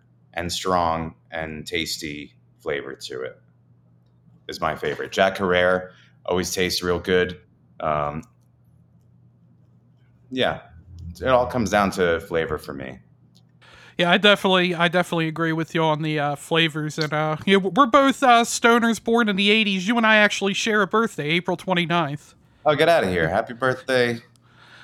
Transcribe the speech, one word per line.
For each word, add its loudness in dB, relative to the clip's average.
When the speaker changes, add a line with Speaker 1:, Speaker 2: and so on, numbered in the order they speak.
Speaker 1:
and -8
strong -2
and -10
tasty -8
flavor -8
to -14
it -14
is -12
my -4
favorite. -8
Jack 0
Herer 0
always -2
tastes -2
real -2
good. 0
Um, -4
yeah, -2
it -6
all 2
comes -2
down 2
to 0
flavor -4
for -14
me. -14
Speaker 2:
Yeah, 2
I 6
definitely, 4
I 0
definitely 0
agree -2
with -6
you 0
on 0
the, -2
uh, -2
flavors. -2
And, -6
uh, -2
yeah, 4
w-, 2
we're 4
both, 4
uh, 6
stoners 2
born 0
in -2
the 2
eighties. 0
You 0
and 2
I 6
actually 2
share 0
a 0
birthday, -2
April -2
twenty-ninth. -4
Speaker 1:
Oh, 4
get 4
outta 4
here! 0
Happy -2
birthday. 0